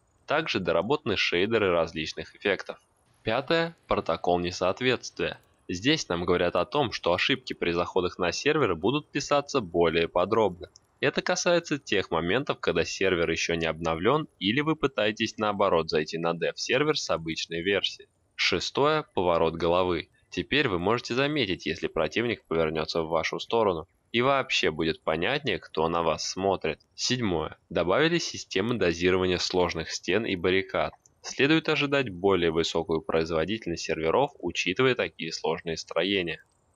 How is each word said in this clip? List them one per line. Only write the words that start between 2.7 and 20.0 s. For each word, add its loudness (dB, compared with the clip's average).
Пятое. -2
Протокол 0
несоответствия. -2
Здесь 0
нам -2
говорят 2
о 2
том, 0
что 0
ошибки -2
при -2
заходах 0
на 0
серверы 0
будут -2
писаться 0
более 2
подробно. 0
Это 0
касается 0
тех -2
моментов, 0
когда 2
сервер 0
ещё 0
не 0
обновлён, 0
или 0
вы 0
пытаетесь, -2
наоборот, 2
зайти 0
на 0
дев-сервер 0
с -6
обычной -4
версии. -2
Шестое. 0
Поворот 2
головы. 2